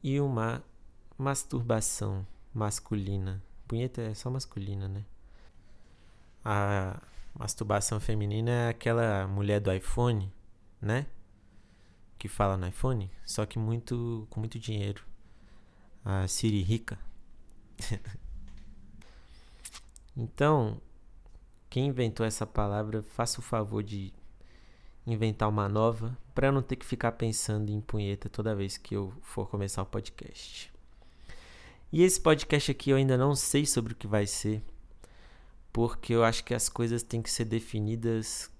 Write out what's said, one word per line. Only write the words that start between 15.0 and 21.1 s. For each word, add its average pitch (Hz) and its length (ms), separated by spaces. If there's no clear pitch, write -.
A 95 240
Siri 104 360
rica. 110 340
<laughs> - 460
Então, 120 640